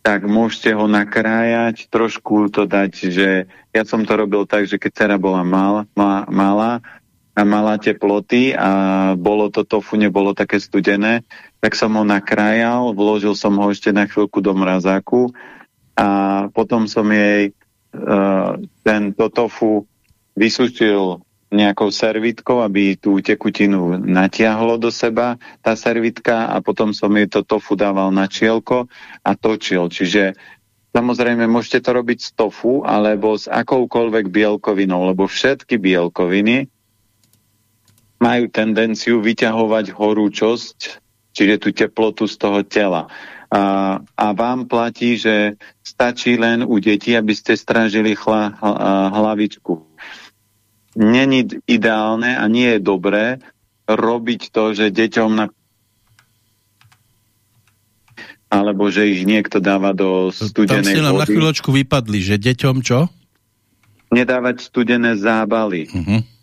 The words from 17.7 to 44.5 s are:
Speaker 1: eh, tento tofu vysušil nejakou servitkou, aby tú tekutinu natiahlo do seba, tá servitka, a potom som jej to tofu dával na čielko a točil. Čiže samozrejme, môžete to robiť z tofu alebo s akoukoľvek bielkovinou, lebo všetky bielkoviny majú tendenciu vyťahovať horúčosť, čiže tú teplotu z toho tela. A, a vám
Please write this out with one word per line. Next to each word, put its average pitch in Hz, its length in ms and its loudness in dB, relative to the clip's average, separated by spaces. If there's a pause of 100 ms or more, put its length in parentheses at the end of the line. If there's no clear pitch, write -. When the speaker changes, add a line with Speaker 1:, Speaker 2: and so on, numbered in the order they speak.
Speaker 1:
eh, 98 640 0 (320)
tento 107 460 0
tofu 107 580 -2 (480)
vysušil 104 880 0 (240)
nejakou 104 420 2
servitkou, 113 800 -2
aby 98 300 0
tú 98 240 0
tekutinu 98 760 0
natiahlo 104 800 0
do 117 160 0
seba, 120 480 -2 (220)
tá 117 140 0
servitka, 113 760 -2
a 104 80 -2
potom 107 320 -2
som 101 200 -2
jej 104 160 4
to 101 160 0
tofu 104 320 -2
dával 95 360 0
na 95 160 0
čielko 113 640 -2 (300)
a - 120 -2
točil. 98 540 -2
Čiže 95 480 0 (560)
samozrejme, 120 560 0
môžete 117 340 0
to 127 120 -2
robiť 123 280 0
z - 120 -12
tofu - 500 -2
alebo 107 520 0
s 104 120 -8
akoukoľvek 117 840 0
bielkovinou, 101 800 0
lebo 95 200 0
všetky 127 520 -2
bielkoviny 92 880 0 (1500)
majú 120 320 0
tendenciu 110 720 0
vyťahovať 110 720 0
horúčosť, 107 840 0 (520)
čiže 104 260 2
tú 101 140 -2
teplotu 110 560 -2
z 101 80 -6
toho 101 280 0
tela. 95 440 0 (400)
A, 101 160 0 (500)
a - 200 -2
vám 120 340 -2